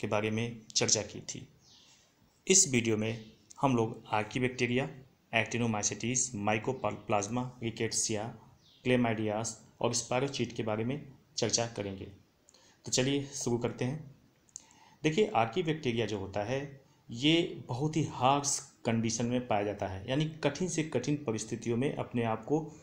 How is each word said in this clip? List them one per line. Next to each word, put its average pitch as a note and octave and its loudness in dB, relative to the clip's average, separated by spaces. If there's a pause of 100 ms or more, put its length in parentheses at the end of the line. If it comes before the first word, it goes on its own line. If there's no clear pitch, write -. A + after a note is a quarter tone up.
के A2 -2
बारे G#2+ 2
में A#2 -2 (140)
चर्चा A2 4
की - -10
थी। - -12 (1000)
इस F#3 6
वीडियो A2+ 4
में A2 -4 (300)
हम C3+ 6
लोग A2+ 2
आर्कीबैक्टीरिया, B2 0 (460)
एक्टिनोमाइसीट्स, A2+ 0
माइकोप्लाज्मा, G#2+ -2
रिकेट्सिया, A2+ -2 (480)
क्लेमाइडियास A2+ 2 (160)
और A#2+ 2
स्पायरोचीट B2+ -2
के A#2 -4
बारे G#2+ -2
में C3+ -4 (300)
चर्चा A2+ 0
करेंगे। G2 -6 (800)
तो A2 -10
चलिए C#3 2
शुरू A#2+ -2
करते A#2+ -2
हैं। - -6 (880)
देखिए, D#3+ 4
आर्कीबैक्टीरिया A#2+ 2
जो G#2 -2
होता F#2+ -2
है, C#3 -4 (300)
ये D3+ 2
बहुत D3+ -2
ही D3 4
हार्श C#3 2 (120)
कंडीशन A2+ 2
में B2 0
पाया G#2 2
जाता G2+ -2
है, F#2+ -8
यानी D3 2
कठिन D#3 -2
से D#3+ -2
कठिन D3 -2
परिस्थितियों A#2 -2
में C3+ 0
अपने A#2+ -2
आप A2 0
को D#3 0 (120)